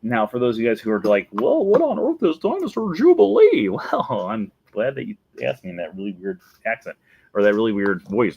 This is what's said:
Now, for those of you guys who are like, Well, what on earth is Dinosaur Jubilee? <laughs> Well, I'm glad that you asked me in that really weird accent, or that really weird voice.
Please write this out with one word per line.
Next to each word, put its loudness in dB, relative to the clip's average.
Now, 0
for -4
those 0
of -4
you 0
guys 0
who -6
are 0
like, 2
Well, 0
what 2
on 0
earth -2
is 0
Dinosaur -4
Jubilee? 6
<laughs> -4
Well, -4
I'm -6
glad -4
that -10
you -12
asked -6
me -14
in -12
that -10
really -10
weird -10
accent, -8
or -2
that 6
really 0
weird -2
voice. -2